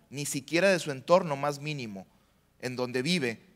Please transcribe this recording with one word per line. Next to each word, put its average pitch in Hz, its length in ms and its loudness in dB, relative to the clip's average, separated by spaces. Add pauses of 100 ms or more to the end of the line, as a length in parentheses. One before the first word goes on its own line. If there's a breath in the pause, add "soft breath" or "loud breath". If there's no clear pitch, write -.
ni 139 180 -8
siquiera 170 440 2
de 180 80 4
su 151 120 -4
entorno 156 460 2
más 143 220 -2
mínimo, 127 480 -8 (540)
en 123 160 -6
donde 123 260 -2
vive, 131 420 -2 (120)